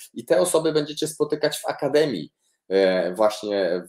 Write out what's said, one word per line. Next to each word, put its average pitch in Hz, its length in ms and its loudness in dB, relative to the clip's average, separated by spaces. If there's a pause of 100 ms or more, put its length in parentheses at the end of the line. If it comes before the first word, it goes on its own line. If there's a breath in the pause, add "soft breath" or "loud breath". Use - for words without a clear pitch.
(140 loud breath)
i 117 100 -10
te 170 160 4
osoby 165 320 2
będziecie 151 360 -2
spotykać 151 500 -2
w - 80 -10
akademii, 139 640 -2 (360)
e, 92 460 2
właśnie 98 760 0